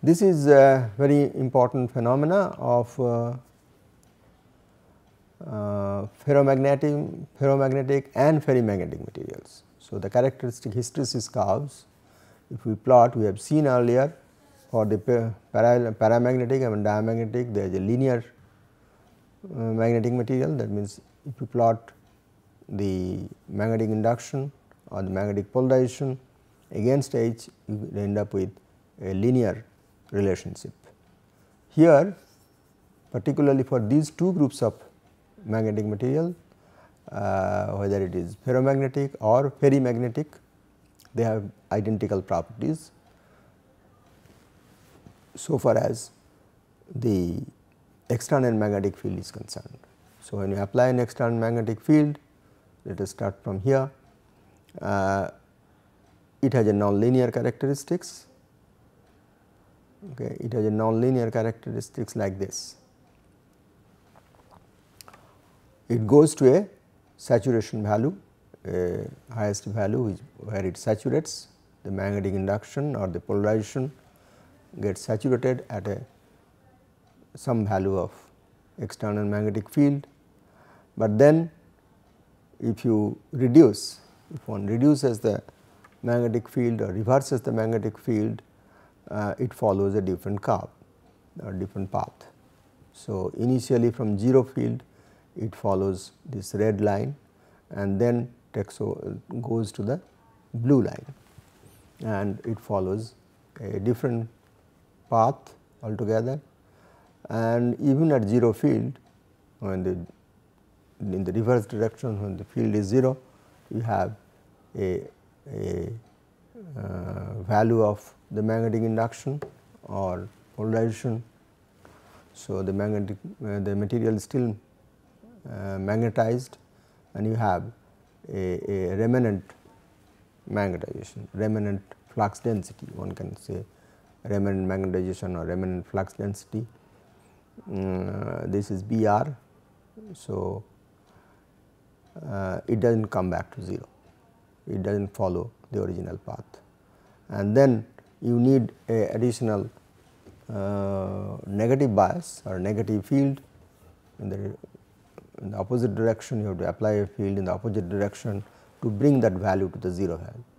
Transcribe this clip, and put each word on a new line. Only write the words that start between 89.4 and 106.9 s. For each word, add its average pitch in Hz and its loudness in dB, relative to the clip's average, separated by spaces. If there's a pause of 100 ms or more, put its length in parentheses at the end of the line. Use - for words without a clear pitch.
follows 98 0
a 107 0
different 95 -4
curve - -2 (720)
or 98 -10
different 98 -8
path. - -8 (640)
So, 95 -6
initially 120 2
from 107 -4
zero 127 6
field 120 -4 (540)
it 107 -6
follows 95 -2 (140)
this 110 -10
red 104 2
line 107 0 (540)
and 98 -2
then 120 2 (240)
takes - -6
o-, 101 -6 (240)
goes 113 -4
to - -8
the 135 -4 (520)
blue 123 4
line - -4 (1000)
and 104 -4
it 113 -6
follows 101 -4 (480)
a 101 -8
different 117 -2 (840)
path 117 0 (300)
altogether. 113 -2 (880)